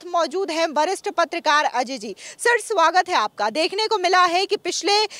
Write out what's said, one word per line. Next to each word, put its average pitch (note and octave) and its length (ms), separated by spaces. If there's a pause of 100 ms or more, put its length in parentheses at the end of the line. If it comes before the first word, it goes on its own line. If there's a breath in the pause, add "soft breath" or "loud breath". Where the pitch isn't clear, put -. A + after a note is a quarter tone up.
मौजूद E4+ 440
हैं E4 160
वरिष्ठ D#4 420
पत्रकार D#4 560
अजय B3+ 320
जी। G3+ 180 (240 loud breath)
सर, A#4 200
स्वागत F4+ 500
है F4+ 60
आपका। G#3+ 340
देखने F#4+ 380
को A4 100
मिला F4+ 260
है F4+ 220
कि G4+ 120
पिछले G4+ 480 (140 loud breath)